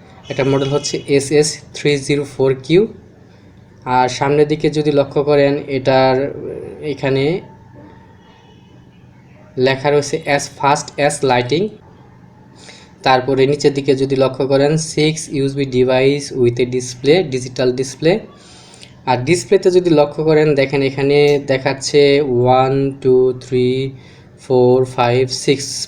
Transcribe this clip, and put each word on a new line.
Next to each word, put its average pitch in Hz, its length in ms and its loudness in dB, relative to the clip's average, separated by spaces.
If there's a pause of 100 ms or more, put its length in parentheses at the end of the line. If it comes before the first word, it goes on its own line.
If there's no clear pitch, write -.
(320)
এটার 135 200 -2
মডেল 135 240 0
হচ্ছে 139 200 -4 (200)
এসএস 147 340 2 (260)
থ্রি 147 160 -2 (160)
জিরো 143 160 0 (100)
ফোর 135 180 0 (140)
কিউ। 175 160 4 (1120)
আর 127 120 4 (100)
সামনের 147 340 2
দিকে 156 160 -2 (100)
যদি 151 220 0
লক্ষ্য 139 300 -2
করেন, 143 240 2 (240)
এটার 131 380 2 (760)
এখানে 135 320 -2 (2500)
লেখা 135 260 0
রয়েছে 147 220 0 (200)
as 143 80 -2 (140)
fast 143 300 0 (200)
as 156 80 -2 (160)
lighting। 123 340 0 (1400)
তারপরে 131 360 2 (100)
নিচের 147 260 2
দিকে 139 140 -2 (100)
যদি 135 220 0
লক্ষ্য 127 280 -2
করেন, 139 200 2 (220)
six 156 220 0 (220)
ইউএসবি 135 280 -2 (120)
device 131 480 2 (160)
with 120 240 2
a - 100 -10
display, 135 420 0 (160)
digital 127 360 -4 (100)
display। 151 360 -2 (920)
আর 123 80 2 (100)
ডিসপ্লেতে 190 500 2
যদি 175 120 0 (100)
লক্ষ্য 147 300 0
করেন, 156 180 4 (120)
দেখেন 139 300 0
এখানে 139 280 0 (340)
দেখাচ্ছে 135 500 0 (340)
ওয়ান, 127 380 2 (280)
টু, 127 160 4 (260)
থ্রি, 127 240 -2 (760)
ফোর, 127 340 4 (180)
ফাইভ, 123 280 2 (200)
সিক্স 139 240 -2 (200)